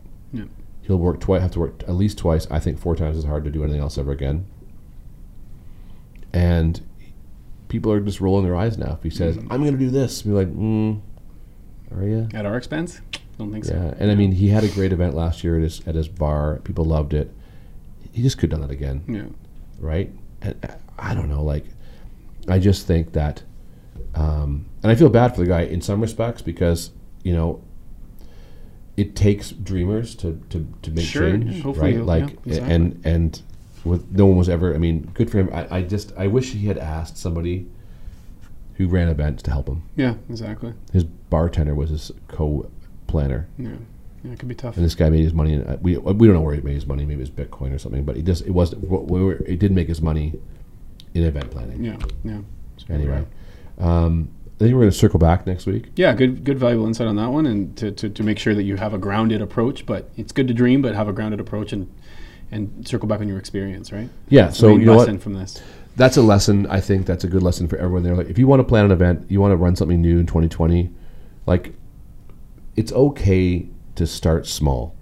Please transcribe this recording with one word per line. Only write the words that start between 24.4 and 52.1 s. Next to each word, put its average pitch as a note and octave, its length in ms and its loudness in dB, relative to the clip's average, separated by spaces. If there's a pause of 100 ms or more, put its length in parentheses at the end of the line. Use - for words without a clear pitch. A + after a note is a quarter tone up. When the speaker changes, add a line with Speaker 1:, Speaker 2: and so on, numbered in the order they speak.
Speaker 2:
and G#2+ 80 4
I A#2 40 8
feel D3 120 8
bad A#2 280 6
for F2+ 60 0
the F2 60 2
guy F2 140 2
in F2 180 -2
some G#2 220 -2
respects A2+ 400 -4
because, E2+ 500 0 (320)
you F2 100 0
know, E2 300 0 (1300)
it G2+ 180 -2
takes - 360 2
dreamers F#2+ 640 -4
to, E2 340 -6
to, D#2 180 -6 (140)
to E2 100 -10
make E2 140 -2
Speaker 1:
Sure, - 260 0
Speaker 2:
change, A2+ 240 -2
Speaker 1:
yeah, - 80 -8
hopefully C#3 240 -2
Speaker 2:
right? B2+ 80 2
Speaker 1:
he'll, A#2 80 -2
Speaker 2:
Like, F2 260 2 (140)
Speaker 1:
yeah, A#2 120 -4
exactly. D#2 200 0
Speaker 2:
and, E2+ 300 2
and E2 360 2 (440)
with, F2 260 -2
no G2 140 6
one F#2+ 100 8
was F2+ 140 4
ever, E2+ 260 2
I D#2 40 0
mean, E2 340 0
good A2+ 180 0
for G#2 80 2
him. F2+ 140 2
I, E2+ 240 -6
I F#2 60 0
just, G2+ 340 -6
I G2 100 -2
wish B2+ 240 0
he G#2 160 -4
had G2 100 0
asked D#2 400 -8
somebody F2 500 -4 (1080)
who F#2 160 0
ran F2 180 2
events D2+ 360 -2
to D2+ 80 -4
help C#2 180 -2
him. D#2 140 -6 (120)
Speaker 1:
Yeah, B2+ 200 0 (140)
exactly. A2 440 -10 (180)
Speaker 2:
His F2+ 140 4
bartender D#2+ 720 -2
was D2 160 -2
his D2+ 200 -6 (160)
co-planner. D2 1200 -4 (100)
Speaker 1:
Yeah. B2 120 -10 (540)
Yeah, B2 100 -12
it - 60 -14
could B2 100 -10
be A#2+ 60 -8
tough. A#2+ 200 -10
Speaker 2:
And F2 100 0
this D#2+ 100 0
guy D#2+ 140 4
made D#2+ 140 6
his D#2+ 100 2
money D#2 200 2
in, C#2+ 120 0
uh, C2 160 -6
we, E2+ 140 2
we G#2+ 320 4
don't G2 80 8
know D#2+ 60 4
where D#2 120 0
he D2 60 -4
made C#2+ 140 -4
his C#2 120 -4
money. C#2 200 -4
Maybe D2 180 -4
it B1+ 60 -10
was - 20 -
Bitcoin - 420 -8
or C2+ 60 -4
something. C2+ 240 -6
But C#2 140 -4
he D#2 40 -4
just, E2+ 240 0
it G2 60 -4
wasn't, F2 300 0
w-, F2 220 -2
we F2+ 200 0
were, F#2+ 120 2 (100)
it E2+ 140 -2
didn't G2 160 4
make E2+ 120 2
his D#2+ 140 -4
money D#2 320 0 (800)
in E2+ 100 2
event C#2+ 280 -2
planning. A#1+ 340 -10
Speaker 1:
Yeah, A2 120 -6 (280)